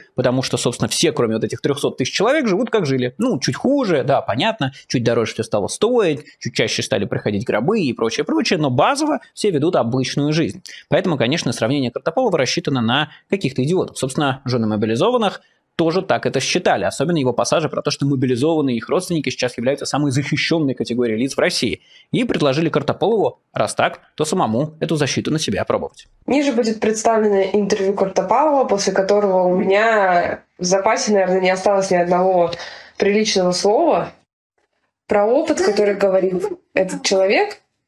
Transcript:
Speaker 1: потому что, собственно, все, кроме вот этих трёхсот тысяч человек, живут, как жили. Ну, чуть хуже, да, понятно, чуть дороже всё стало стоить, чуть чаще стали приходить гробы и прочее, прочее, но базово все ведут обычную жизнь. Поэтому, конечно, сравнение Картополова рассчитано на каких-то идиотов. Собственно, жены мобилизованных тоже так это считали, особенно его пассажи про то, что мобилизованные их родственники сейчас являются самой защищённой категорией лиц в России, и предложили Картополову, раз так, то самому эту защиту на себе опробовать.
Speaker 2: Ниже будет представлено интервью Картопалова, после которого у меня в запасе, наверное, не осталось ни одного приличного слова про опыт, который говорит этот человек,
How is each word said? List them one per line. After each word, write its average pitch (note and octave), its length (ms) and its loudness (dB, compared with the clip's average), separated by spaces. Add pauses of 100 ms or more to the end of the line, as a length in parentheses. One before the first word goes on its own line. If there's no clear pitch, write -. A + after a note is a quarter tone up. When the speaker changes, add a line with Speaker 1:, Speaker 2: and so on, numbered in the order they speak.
(140)
Speaker 1:
потому B2+ 260 2
что, - 160 -2
собственно, A#2+ 320 -2
все, - 240 0
кроме A2+ 220 0
вот A2+ 100 -2
этих A2+ 160 -6
трёхсот C#3 380 -2
тысяч C3 160 -4
человек, B3+ 320 2
живут, A3 240 0
как G3 160 0
жили. B2+ 320 0
Ну, A3 200 0
чуть C3 160 -2
хуже, A3+ 480 0
да, B2+ 200 2
понятно, C#3+ 500 -2 (160)
чуть B2 160 0
дороже A#2 300 0
всё A2+ 80 -4
стало G2+ 260 -2
стоить, G#3 560 0 (140)
чуть - 160 -8
чаще A2+ 280 0
стали G#2+ 220 -2
приходить G#2 400 -4
гробы E3+ 360 0
и C3+ 120 0
прочее, A2+ 320 -2
прочее, A#3+ 340 -2
но D3+ 120 0
базово C4 500 0 (140)
все G#3+ 160 -2
ведут E3 260 0
обычную C3+ 560 -2
жизнь. C#3+ 300 -2 (260)
Поэтому, E3 300 0
конечно, B2+ 340 0
сравнение B2 380 -2
Картополова F#3 480 -2
рассчитано C3+ 420 -2
на C3 300 0 (180)
каких-то D3 340 -2
идиотов. D#3 360 -2
Собственно, C3+ 480 -2
жены A#2+ 200 0
мобилизованных B2+ 760 0 (360)
тоже E3 220 2
так A#2 240 0
это C3 160 -2
считали, C#3+ 440 0
особенно D3+ 340 -2
его B2+ 160 0
пассажи D3 340 0
про - 140 -6
то, - 80 -4
что C#3+ 160 -4
мобилизованные C3+ 720 0
их A2+ 100 -10
родственники E3 400 -2
сейчас B2+ 300 -4
являются B2+ 260 -2
самой C#3+ 260 0
защищённой D3 640 0
категорией A#2 460 -2
лиц C3 180 -4
в - 20 -6
России, D3+ 440 -2 (300)
и A#3 120 0
предложили D#3+ 460 0
Картополову, D#3 720 -2 (120)
раз G#2+ 220 -2
так, - 260 0 (140)
то D3+ 100 -4
самому D3+ 560 -2
эту E3 160 -2
защиту C#3 340 -2
на D3+ 80 0
себе A2 220 -2
опробовать. - 480 -4 (180)
Speaker 2:
Ниже C#4 260 2
будет A3 280 0
представлено G#3+ 600 2 (100)
интервью G3+ 400 2
Картопалова, A#3 720 2
после G3+ 300 0
которого G3 540 2
у F3+ 60 2
меня F#3+ 840 2 (180)
в F3+ 60 -6
запасе, G3 480 2
наверное, F#3 300 2
не F#3 80 2
осталось F#3+ 400 2
ни F#3 60 4
одного F3 560 2 (440)
приличного G3+ 560 2
слова G#3 600 2 (960)
про G#3 180 4
опыт, D4 340 2
который G3+ 340 2
говорит F#3+ 480 2 (300)
этот F#3+ 300 -2
человек, G#3 580 2 (280)